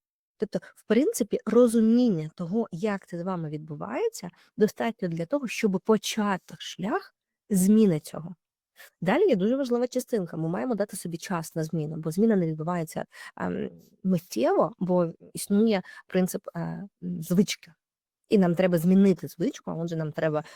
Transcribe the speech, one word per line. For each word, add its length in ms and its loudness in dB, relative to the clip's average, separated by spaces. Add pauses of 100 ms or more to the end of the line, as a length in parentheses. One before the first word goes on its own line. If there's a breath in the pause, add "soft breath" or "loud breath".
(380)
Тобто, 200 -6 (180 loud breath)
в 120 -20
принципі, 580 0
розуміння 880 4
того, 360 -4
як 360 -6
це 100 -8
з 40 -8
вами 280 -6
відбувається, 800 -8 (260 soft breath)
достатньо 520 -2
для 180 -6
того, 220 -4
щоб 360 -2
почати 760 -2
шлях 560 -6 (360)
зміни 500 4
цього. 360 -14 (640 loud breath)
Далі 280 2
є 80 4
дуже 200 2
важлива 300 0
частинка. 500 -4
Ми 120 -2
маємо 260 -2
дати 220 -4
собі 220 -8
час 360 -8
на 100 -2
зміну, 320 -4
бо 140 -6
зміна 260 4
не 100 2
відбувається, 580 -4 (320 loud breath)
ем, 340 -6 (340)
миттєво, 760 0
бо 340 0 (220)
існує 480 2 (240 loud breath)
принцип, 360 0 (140)
е, 40 -6
м, 600 -8
звички. 500 0 (560)
І 100 6
нам 160 4
треба 240 2
змінити 500 4
звичку, 420 -6
а 40 -6
отже, 220 -6
нам 160 -4
треба, 320 -2 (120)